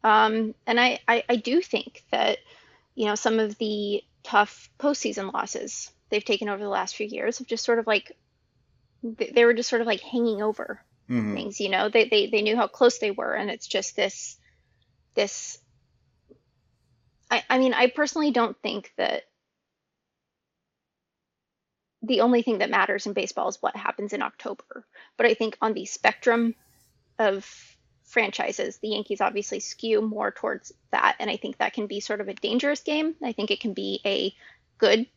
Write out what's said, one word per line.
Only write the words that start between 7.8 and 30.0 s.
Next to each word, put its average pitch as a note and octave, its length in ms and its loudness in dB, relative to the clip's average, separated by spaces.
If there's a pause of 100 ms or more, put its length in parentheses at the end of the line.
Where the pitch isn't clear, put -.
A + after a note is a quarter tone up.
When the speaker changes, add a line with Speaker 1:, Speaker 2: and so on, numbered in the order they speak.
Speaker 1:
like, G#3+ 300 -2 (1000)
th-, - 160 -4
they A#3 100 8
were A#3 100 8
just A#3 140 -2
sort A3+ 140 0
of, A3 40 0
like, G#3 140 0
hanging A3+ 420 0
over G#3+ 400 -6 (280)
Speaker 2:
Mm-hmm. G#3 240 0
Speaker 1:
things, - 260 -8
you G3+ 80 -2
know? G3 200 2
They, A3 200 4
they, G#3 200 4
they G#3 140 0
knew G#3+ 140 2
how - 120 2
close - 300 4
they G#3 120 0
were, - 240 -4
and G3+ 160 -4
it's - 160 -12
just - 300 -4
this, - 420 -4 (760)
this, - 440 -4 (1700)
I, A#3 200 0
I C4 80 6
mean, C4 160 4
I B3 140 4
personally D4 420 0
don't A#3 320 2
think - 340 -8
that - 280 0 (2750)
the A3+ 180 0
only A#3+ 220 6
thing A3 160 0
that G3+ 120 0
matters G3+ 360 0
in G3+ 60 -4
baseball F#3+ 360 -4
is - 120 -8
what - 160 -2
happens G3+ 360 -4
in G3+ 100 -4
October. - 640 -10 (300)
But A#3 100 4
I A3 80 6
think A3 260 -4
on A3 140 0
the - 120 -6
spectrum A#3 680 0 (640)
of G3 280 0 (580)
franchises, - 720 -4
the G#3+ 120 -6
Yankees G#3 300 -4
obviously G3+ 400 -2
skew A3 400 -2